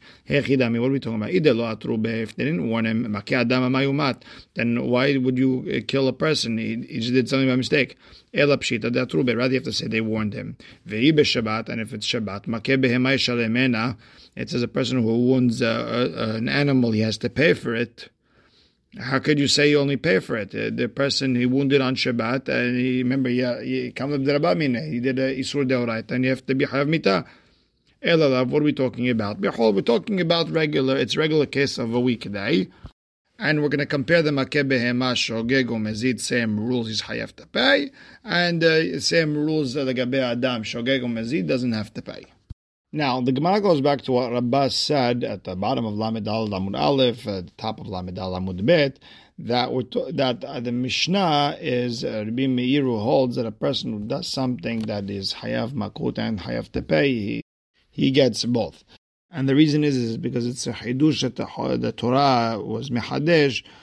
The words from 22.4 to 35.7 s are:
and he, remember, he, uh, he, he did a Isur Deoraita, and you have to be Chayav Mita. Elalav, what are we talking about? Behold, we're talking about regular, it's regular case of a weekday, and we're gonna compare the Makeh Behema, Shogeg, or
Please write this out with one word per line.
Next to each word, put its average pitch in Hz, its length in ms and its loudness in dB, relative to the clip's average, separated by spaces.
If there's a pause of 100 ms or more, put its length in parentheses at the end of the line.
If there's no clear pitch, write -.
and 123 300 0
he, 127 260 0
remember, 127 240 0
he, 123 160 0
uh, 120 160 -2
he, 127 280 -4
he 120 40 -10
did 139 1300 0
a 131 180 0
Isur 135 300 -2
Deoraita, 120 440 -2
and 127 120 0
you 127 60 2
have 131 160 -2
to 135 100 0
be 135 100 2
Chayav 139 220 0
Mita. 165 380 2 (760)
Elalav, 147 460 4
what 143 140 2
are 151 40 2
we 151 60 2
talking 123 380 -2
about? 110 320 -2
Behold, 214 340 2
we're 196 60 2
talking 208 400 0
about 165 280 0
regular, 151 460 0
it's 135 220 -2
regular 156 280 2
case 135 320 -2
of 117 160 -4
a 123 60 2
weekday, 120 720 0 (680)
and 151 240 0
we're 147 60 0
gonna 143 180 0
compare 151 360 2
the 151 100 2
Makeh 143 320 0
Behema, 127 500 2
Shogeg, 117 560 0
or 120 80 -2